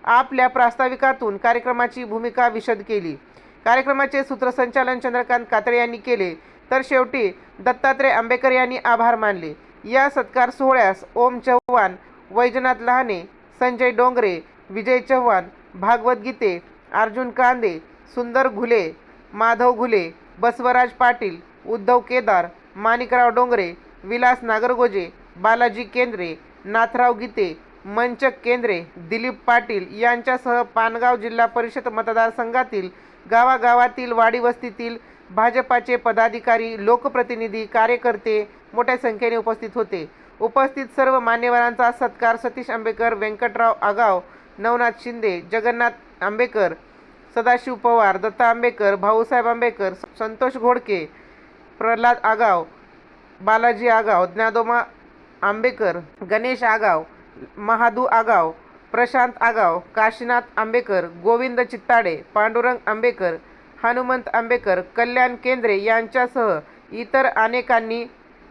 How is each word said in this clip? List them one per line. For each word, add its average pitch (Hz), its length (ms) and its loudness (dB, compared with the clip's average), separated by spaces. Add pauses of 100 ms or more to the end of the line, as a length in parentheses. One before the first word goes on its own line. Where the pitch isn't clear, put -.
आपल्या 254 440 2
प्रास्ताविकातून 254 880 0
कार्यक्रमाची 240 680 -2
भूमिका 233 440 -2
विशद 220 400 -4
केली. 175 280 -4 (480)
कार्यक्रमाचे 269 600 0
सूत्रसंचालन 247 760 -2
चंद्रकांत 240 520 -2
कातळे 240 280 0
यांनी 233 180 -2
केले, 202 380 -2 (360)
तर 262 140 2
शेवटी 254 540 -2 (220)
दत्तात्रय 262 500 0
आंबेकर 254 420 0
यांनी 254 240 0
आभार 233 400 2
मानले. 190 380 -4 (300)
या 269 260 2
सत्कार 247 400 0
सोहळ्यास 247 540 2 (100)
ओम 247 240 2
चव्हाण, 240 560 2 (360)
वैजनाथ 247 500 0
लहाने, 233 480 -2 (320)
संजय 247 300 0
डोंगरे, 233 500 2 (300)
विजय 220 280 -2
चव्हाण, 240 460 0 (300)
भागवत 226 500 0
गीते, 208 380 -4 (300)
अर्जुन 220 380 -2
कांदे, 240 480 0 (360)
सुंदर 240 340 0
घुले, 214 440 0 (400)
माधव 233 400 2
घुले, 214 380 0 (280)
बसवराज 247 520 2
पाटील, 240 460 0 (300)
उद्धव 233 340 2
केदार, 214 460 0 (300)
माणिकराव 240 520 2
डोंगरे, 233 460 0 (300)
विलास 247 380 0
नागरगोजे, 226 680 0 (260)
बालाजी 226 480 0
केंद्रे, 202 520 -4 (280)
नाथराव 233 540 0
गीते, 202 400 -4 (280)
मंचक 240 440 -2 (140)
केंद्रे, 226 400 -2 (120)
दिलीप 220 500 -6
पाटील 226 560 0
यांच्यासह 240 600 0
पानगाव 233 540 0
जिल्हा 233 300 0
परिषद 233 420 -4
मतदारसंघातील 226 1000 -2 (420)
गावागावातील 247 840 4
वाडीवस्तीतील 233 840 0 (340)
भाजपाचे 240 680 0
पदाधिकारी, 226 880 0
लोकप्रतिनिधी, 233 840 0
कार्यकर्ते 226 840 0 (260)
मोठ्या 240 220 0
संख्येने 233 400 -2
उपस्थित 220 380 -4
होते. 196 360 -6 (300)
उपस्थित 269 460 0 (100)
सर्व 262 240 4
मान्यवरांचा 240 720 2
सत्कार 233 440 -2
सतीश 247 340 -8
आंबेकर, 226 440 -2
व्यंकटराव 220 680 -2
आगाव, 202 380 2 (380)
नवनाथ 233 320 0 (140)
शिंदे, 226 360 -4 (120)
जगन्नाथ 233 380 0 (300)
आंबेकर, 208 520 -2 (600)
सदाशिव 240 400 0
पवार, 226 420 4
दत्ता 220 300 -2
आंबेकर, 233 480 2
भाऊसाहेब 226 520 0
आंबेकर, 233 460 -2 (260)
संतोष 226 380 -4
घोडके, 233 480 -2 (760)
प्रल्हाद 233 460 2
आगाव, 214 400 2 (760)
बालाजी 226 480 2
आगाव, 208 380 2
ज्ञानोबा 220 560 0 (600)
आंबेकर, 214 540 -2 (340)
गणेश 247 320 -2
आगाव, 214 400 0 (540)
महादू 226 480 0
आगाव, 214 460 2 (420)
प्रशांत 247 480 0
आगाव, 214 380 2
काशीनाथ 226 600 -2 (160)
आंबेकर, 220 480 -2 (180)
गोविंद 240 380 0
चित्ताडे, 233 560 0 (180)
पांडुरंग 226 420 0 (100)
आंबेकर, 214 480 -2 (500)
हनुमंत 247 440 -2
आंबेकर, 233 520 0
कल्याण 247 640 0
केंद्रे 233 380 0
यांच्यासह 226 760 0 (340)
इतर 247 340 0
अनेकांनी 233 760 -2 (460)